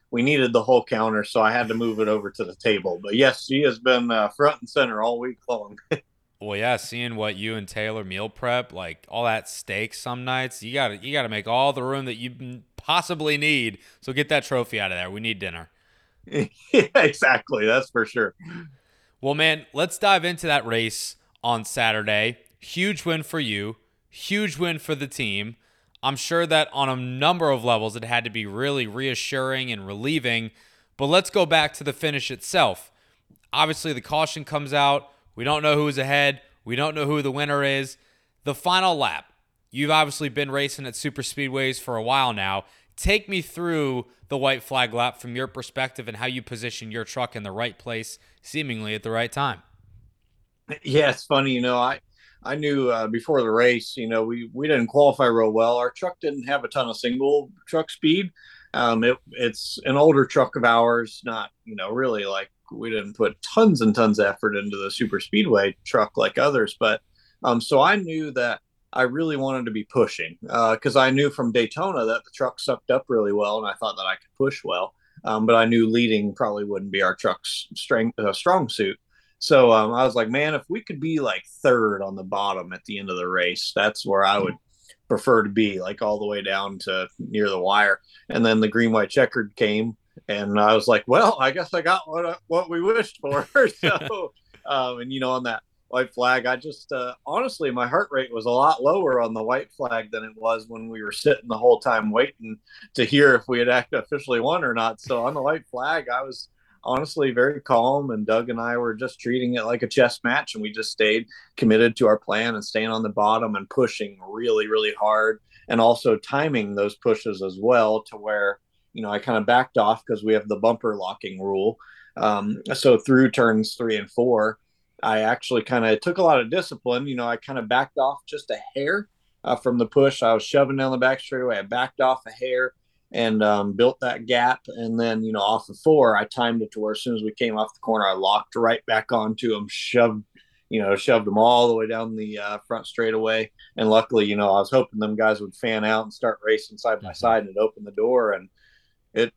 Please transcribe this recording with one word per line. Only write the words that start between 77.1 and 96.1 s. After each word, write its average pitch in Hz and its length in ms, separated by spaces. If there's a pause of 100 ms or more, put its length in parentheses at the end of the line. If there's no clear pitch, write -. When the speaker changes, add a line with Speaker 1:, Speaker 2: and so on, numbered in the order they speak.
Speaker 1:
truck's - 580
strength, 117 440
uh, 104 140
strong 175 360
suit. 98 300 (400)
So, 127 340
um, 110 200
I 123 120
was 120 100
like, 113 140
"Man, 147 260
if 143 140
we 214 140
could 151 180
be, 160 200
like, 95 240 (180)
third 110 400
on 95 120
the 95 100
bottom 95 480
at 92 120
the 104 140
end 98 120
of 92 60
the 90 120
race, 90 460
that's 104 300
where 98 200
I 98 140
would 92 160 (540)
prefer 117 360
to 104 60
be, 101 300
like, 98 220
all 104 160
the 104 80
way 104 160
down 98 380
to 92 280 (100)
near 104 300
the 95 120
wire." 98 400 (280)
And 117 160
then 110 160
the 107 80
green, 113 240
white, 107 180
checkered 120 460
came, 110 400 (320)
and 104 300
I 107 160
was 107 140
like, 113 180
"Well, 202 340
I 135 120
guess 170 220
I 175 80
got 175 260
what, 170 180
uh, 170 100 (120)
what 170 200
we 170 140
wished 214 380
for." 139 340
<laughs> 262 140 (120)
So, 180 520 (340)
um, 127 340
and, 127 120
you 135 80
know, 127 100
on 127 140
that 117 180 (260)
white 127 260